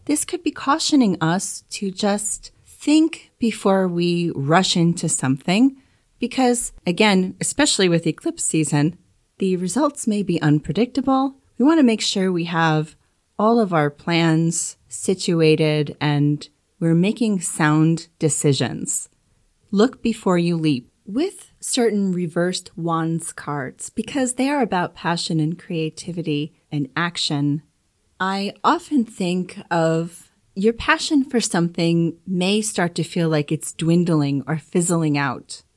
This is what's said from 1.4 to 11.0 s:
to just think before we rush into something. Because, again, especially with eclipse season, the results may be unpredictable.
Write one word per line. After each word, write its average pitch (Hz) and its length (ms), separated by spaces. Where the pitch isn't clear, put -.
to 196 200
just 202 600
think - 720
before 196 500
we 175 460
rush 160 420
into 170 320
something. 175 680
Because, 247 540
again, 185 540
especially 240 480
with 170 180
eclipse 330 380
season, 156 540
the 190 180
results 240 500
may 208 160
be 170 200
unpredictable. 247 920